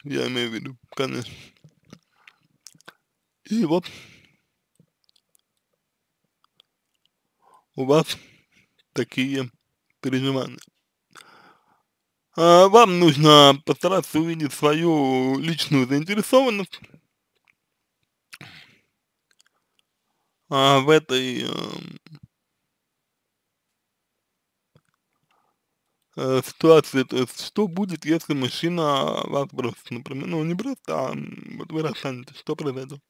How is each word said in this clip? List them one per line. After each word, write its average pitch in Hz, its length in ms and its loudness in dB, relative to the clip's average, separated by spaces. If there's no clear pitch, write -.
я 135 240 -6
имею 123 220 -6
в 113 60 -10
виду, 123 220 -12
конечно. 131 440 -10
И 220 220 -2
вот 165 200 -2
у 135 100 -6
вас 147 320 0
такие 131 580 -6
переживания. 131 560 -4
А, 170 320 8
вам 196 320 6
нужно 147 560 8
постараться 165 540 -2
увидеть 160 340 -4
свою 143 840 0
личную 147 480 -2
заинтересованность, 202 920 -2
а, 139 320 4
в 139 80 0
этой, 131 540 0
эм, - 560 -12
э, 131 300 -2
ситуации. 156 580 2
То 123 140 -6
есть, - 240 -6
что - 260 -4
будет, 175 380 -8
если 160 280 -2
мужчина 143 920 -2
вас 139 260 -6
бросит, 123 400 -10
например, 131 360 -12
ну, 165 160 -4
не 165 100 -4
бросит, 233 360 -10
а, 147 220 -6
м, - 480 -14
вот - 120 -16
вы 160 120 -6
расстанетесь, 131 540 -10
что - 180 -10
произойдет? 135 440 -10